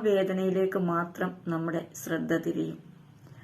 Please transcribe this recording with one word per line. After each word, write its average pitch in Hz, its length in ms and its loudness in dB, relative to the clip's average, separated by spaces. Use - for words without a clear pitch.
വേദനയിലേക്ക് 190 760 2
മാത്രം 175 500 0
നമ്മുടെ 165 340 -2
ശ്രദ്ധ 165 420 -2
തിരിയും. 160 420 -2